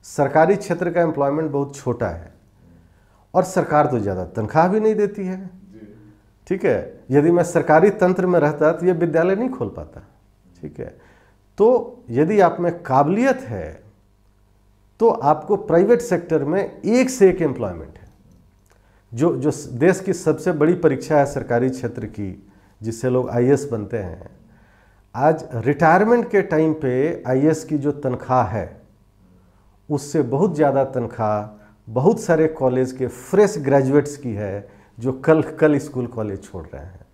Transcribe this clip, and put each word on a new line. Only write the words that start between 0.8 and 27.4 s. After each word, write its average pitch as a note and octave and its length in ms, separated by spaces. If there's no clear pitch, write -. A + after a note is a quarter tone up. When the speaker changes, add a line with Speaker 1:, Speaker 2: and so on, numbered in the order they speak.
Speaker 1:
का E3+ 120
employment D3+ 480
बहुत C#3 260
छोटा A#2 320
है E2+ 240
और F3+ 80
सरकार D3+ 440
तो B2 120
ज़्यादा F#2+ 260
तनख्वाह C3+ 440
भी G#3+ 120
नहीं A3 140
देती G3+ 320
है। F#3 200
Speaker 2:
जी। - 680
Speaker 1:
ठीक F#3 160
है, A2 360
यदि D3 200
मैं F3 120
सरकारी E3 480
तंत्र F3+ 360
में F3+ 140
रहता D3+ 320
तो E3 140
ये F#3 60
विद्यालय E3 420
नहीं B3 160
खोल F#3+ 180
पाता। - 400
ठीक D3 200
है, - 180
तो A#3+ 400
यदि D#3+ 300
आप F3 200
में E3+ 220
काबिलियत G3 580
है F2+ 480
तो A3+ 80
आपको - 480
private G3 440
sector E3 440
में E3+ 380
एक B3+ 280
से G3 180
एक F3 140
employment G#2+ 560
है। - 100
जो, C3 220
जो C3+ 140
देश F3 280
की F#3+ 120
सबसे D#3+ 400
बड़ी D#3 220
परीक्षा D3+ 440
है C#3 80
सरकारी B2 440
क्षेत्र A#2 360
की, F#2+ 440
जिससे A2+ 280
लोग B2+ 200
आईएएस B2+ 420
बनते G#2+ 240
हैं, F2 340
आज D#3 280
retirement E3+ 760
के G3 120
time D#3+ 300
पे C#3 540
आईएएस D3 380